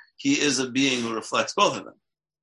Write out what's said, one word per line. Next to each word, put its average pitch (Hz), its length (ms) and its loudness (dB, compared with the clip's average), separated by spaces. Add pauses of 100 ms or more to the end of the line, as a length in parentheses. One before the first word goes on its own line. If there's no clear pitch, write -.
(160)
he 139 180 0
is 143 260 2
a 127 120 -2
being 131 300 2
who 117 120 -4
reflects 110 400 -2
both 170 240 2
of - 80 -10
them. - 100 -20 (480)